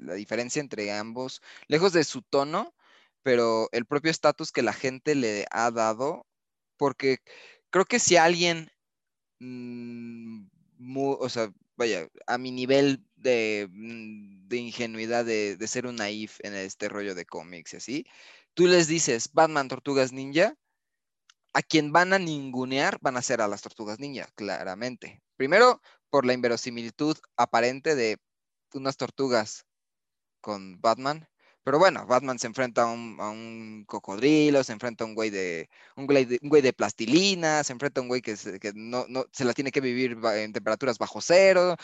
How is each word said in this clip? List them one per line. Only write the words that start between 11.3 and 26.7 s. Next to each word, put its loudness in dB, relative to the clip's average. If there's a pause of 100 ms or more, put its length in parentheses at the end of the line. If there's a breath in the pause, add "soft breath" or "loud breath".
vaya, 0 (180)
a 0
mi -8
nivel 4 (120)
de, 0
mm, -16
de -4
ingenuidad, -4
de, -2
de -8
ser -6
un -10
naif -6
en -10
este -8
rollo -6
de -10
cómics -16
y -14
así, -8 (480 soft breath)
tú 4
les 6
dices, -2
"Batman, 2
Tortugas -2
Ninja", 0 (1000)
a 2
quien 2
van 4
a 6
ningunear -2
van -2
a -4
ser 0
a 2
las -8
Tortugas -10
Ninja, -12
claramente. -8 (140)
Primero, 6 (300 soft breath)
por 4
la 6
inverosimilitud -2 (200)